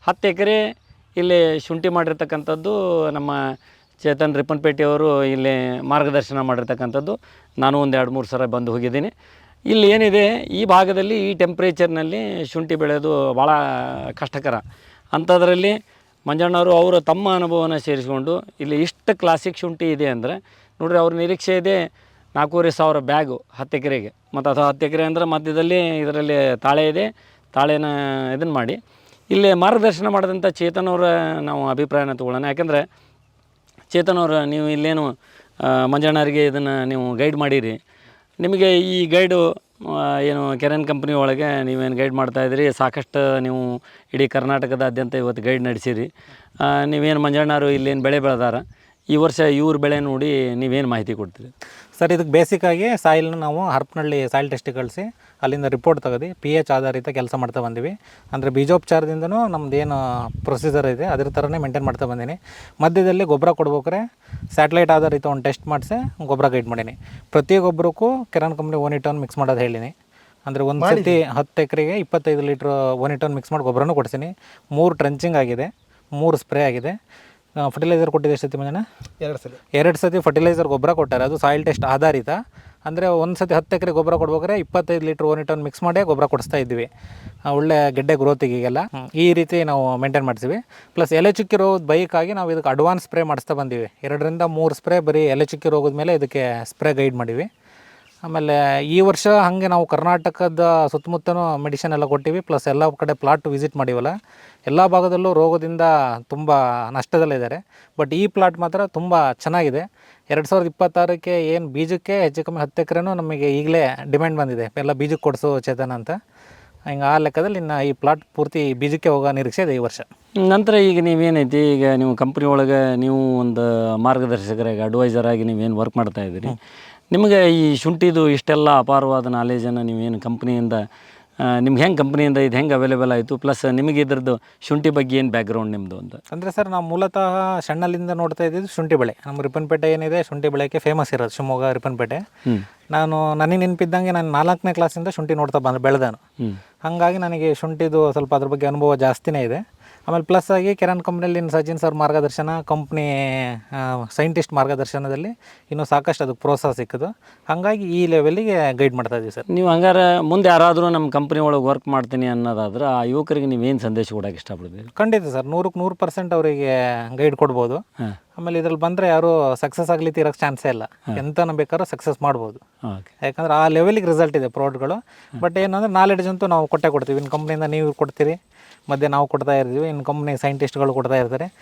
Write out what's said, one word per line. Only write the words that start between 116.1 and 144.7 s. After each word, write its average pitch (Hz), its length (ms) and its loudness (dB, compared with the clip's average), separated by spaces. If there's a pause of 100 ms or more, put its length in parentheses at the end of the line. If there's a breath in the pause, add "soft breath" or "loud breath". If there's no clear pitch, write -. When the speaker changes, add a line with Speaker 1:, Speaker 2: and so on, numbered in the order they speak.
Speaker 2:
ಹಿಂಗೆ 139 160 -4
ಆ 147 120 4
ಲೆಕ್ಕದಲ್ಲಿ 160 420 0
ಇನ್ನು 151 220 -4
ಈ 143 100 0
ಪ್ಲಾಟ್ 147 300 0 (140)
ಪೂರ್ತಿ 147 380 -2
ಬೀಜಕ್ಕೆ 147 360 0
ಹೋಗೋ 139 220 2
ನಿರೀಕ್ಷೆ 135 300 -2
ಇದೆ 156 140 0
ಈ - 20 -2
ವರ್ಷ. 120 240 -4 (360)
Speaker 1:
ನಂತರ 196 360 4
ಈಗ 190 300 6
ನೀವೇನೈತಿ, 151 720 4
ಈಗ 135 120 2
ನೀವು 131 280 2
ಕಂಪ್ನಿ 135 300 0
ಒಳಗೆ 135 500 4
ನೀವು 131 440 2
ಒಂದು 117 580 0
ಮಾರ್ಗದರ್ಶಕರಾಗಿ, 113 800 0
ಅಡ್ವೈಸರ್ 117 480 0
ಆಗಿ 117 160 0
ನೀವೇನು 110 340 -2
ವರ್ಕ್ 110 200 -2
ಮಾಡ್ತಾ 104 240 -2
ಇದ್ದೀರಿ, 95 260 -8
Speaker 2:
ಹ್ಮ್. 123 100 -6 (540 loud breath)
Speaker 1:
ನಿಮಗೆ 196 380 6
ಈ 160 260 4
ಶುಂಠಿದು 160 540 2
ಇಷ್ಟೆಲ್ಲ 151 480 2
ಅಪಾರವಾದ 135 480 2
ನಾಲೆಜನ್ನು 120 580 -2
ನೀವೇನು 113 360 -4
ಕಂಪ್ನಿಯಿಂದ, 120 540 -2 (640 soft breath)
ಆ, 123 200 0
ನಿಮ್ಗೆ 131 240 2
ಹೆಂಗೆ 180 140 2
ಕಂಪ್ನಿಯಿಂದ 143 400 2
ಇದು 131 200 2
ಹೆಂಗೆ 143 160 2
ಅವೈಲೇಬಲ್ 131 380 2
ಆಯಿತು? 120 260 -2
ಪ್ಲಸ್ 131 360 -2
ನಿಮಗೆ 143 280 0
ಇದ್ರದ್ದು 131 400 -2 (200 soft breath)
ಶುಂಠಿ 147 280 0
ಬಗ್ಗೆ 135 280 0
ಏನು 131 140 0
ಬ್ಯಾಕ್‌ಗ್ರೌಂಡ್ 110 400 -2
ನಿಮ್ಮದು 95 260 -8
ಅಂತ? 95 180 -16 (160)
Speaker 2:
ಅಂದರೆ 180 200 -8
ಸರ್, 202 180 -2
ನಾವು 180 160 -4
ಮೂಲತಃ 190 760 -2
ಸಣ್ಣಲ್ಲಿಂದ 175 500 -4
ನೋಡ್ತಾ 170 340 -4
ಇದ್ದಿದ್ದು 180 320 -4
ಶುಂಠಿ 160 200 0
ಬೆಳೆ. 120 300 0
ನಮ್ಮ 143 160 -10
ರಿಪ್ಪನ್ಪೇಟೆ 156 520 -2
ಏನಿದೆ, 160 300 -2
ಶುಂಠಿ 147 260 -4
ಬೆಳೆಗೆ 143 300 -2
ಫೇಮಸ್ 151 340 0
ಇರೋದು, 120 160 -2
ಶಿವಮೊಗ್ಗ 135 360 -4
ರಿಪ್ಪನ್ಪೇಟೆ. 127 520 -2
Speaker 1:
ಹ್ಮ್. 123 460 -4 (280 soft breath)
Speaker 2:
ನಾನು, 156 440 0
ನನಗೆ 156 220 2
ನೆನಪಿದ್ದಂಗೆ 180 540 0
ನಾನು 165 200 -2
ನಾಲ್ಕನೇ 175 420 0